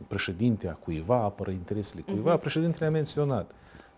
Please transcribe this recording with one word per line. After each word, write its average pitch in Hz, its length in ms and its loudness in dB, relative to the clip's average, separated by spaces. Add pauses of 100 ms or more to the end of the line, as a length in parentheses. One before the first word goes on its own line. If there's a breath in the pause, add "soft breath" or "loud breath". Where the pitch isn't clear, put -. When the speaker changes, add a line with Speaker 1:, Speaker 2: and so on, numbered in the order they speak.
Speaker 1:
președinte 98 600 0
a 82 40 -4
cuiva, 82 440 0
apără 101 340 0
interesele 95 520 -6
cuiva, 113 300 2
Speaker 2:
Mhm. 165 80 4
Speaker 1:
președintele 160 460 0
a 156 40 2
menționat: 147 600 0 (480 loud breath)